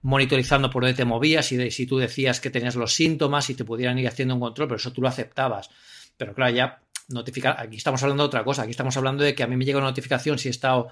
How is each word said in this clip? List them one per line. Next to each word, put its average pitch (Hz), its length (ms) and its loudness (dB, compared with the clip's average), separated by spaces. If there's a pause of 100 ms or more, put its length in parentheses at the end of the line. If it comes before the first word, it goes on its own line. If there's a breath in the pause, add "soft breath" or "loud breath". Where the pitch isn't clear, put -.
monitorizando 135 680 2
por 127 140 0
dónde 127 120 4
te 131 80 2
movías 135 460 2
y 127 60 0
de, 123 160 0
si 127 140 -4
tú 131 120 0
decías 127 400 0
que 131 120 -6
tenías 123 260 -2
los 117 180 0
síntomas 147 560 2
y 131 60 -4
te 120 80 -6
pudieran 123 340 0
ir 127 80 0
haciendo 127 280 -2
un 123 60 0
control, 123 280 -4
pero 120 80 -2
eso 120 160 -6
tú 123 100 -4
lo 131 60 4
aceptabas. 123 640 -4 (460 loud breath)
Pero 104 180 -8
claro, 127 200 2
ya 127 240 0 (300)
notificar, 127 500 -4
aquí 110 180 -12
estamos 131 280 0
hablando 139 180 2
de 143 60 4
otra 123 160 0
cosa, 135 180 -2
aquí 110 80 -4
estamos 127 260 -2
hablando 135 280 0
de 139 100 4
que 139 80 -2
a 117 40 0
mí 127 100 0
me 127 80 2
llega 139 140 0
una 135 100 0
notificación 131 500 -2
si 131 100 -4
he - 20 -2
estado 127 420 0